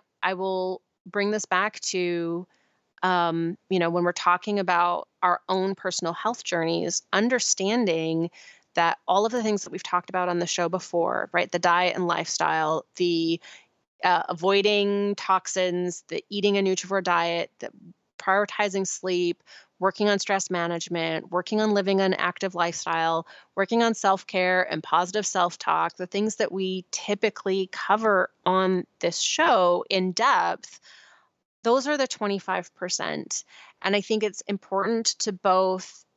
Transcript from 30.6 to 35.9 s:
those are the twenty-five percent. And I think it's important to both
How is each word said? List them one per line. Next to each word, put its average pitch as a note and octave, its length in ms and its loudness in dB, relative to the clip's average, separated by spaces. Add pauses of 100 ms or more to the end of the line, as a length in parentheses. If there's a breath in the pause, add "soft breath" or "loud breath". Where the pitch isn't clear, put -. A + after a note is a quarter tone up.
those B3 240 2
are D4+ 100 0
the C4+ 100 0
twenty-five F#3+ 680 -4
percent. - 680 -6 (380 loud breath)
And G3 140 0
I G3+ 60 0
think G#3+ 220 -2
it's G3+ 180 -4
important G3+ 640 -2 (120)
to A3 120 -2
both F#3 720 0 (120)